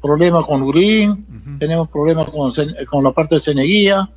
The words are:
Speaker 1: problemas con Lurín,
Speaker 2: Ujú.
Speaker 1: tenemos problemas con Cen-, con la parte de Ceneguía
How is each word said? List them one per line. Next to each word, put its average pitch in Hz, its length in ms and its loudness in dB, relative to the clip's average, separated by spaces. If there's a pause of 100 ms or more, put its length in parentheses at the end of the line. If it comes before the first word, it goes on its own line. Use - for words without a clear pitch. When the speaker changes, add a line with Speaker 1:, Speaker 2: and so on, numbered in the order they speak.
Speaker 1:
problemas 160 440 2
con 139 160 -2
Lurín, 202 680 2
Speaker 2:
Ujú. 139 300 -16
Speaker 1:
tenemos 160 300 -2
problemas 156 400 0
con 139 220 -4
Cen-, 147 340 -6
con 139 180 0
la 131 80 2
parte 156 240 0
de 143 60 2
Ceneguía 143 760 2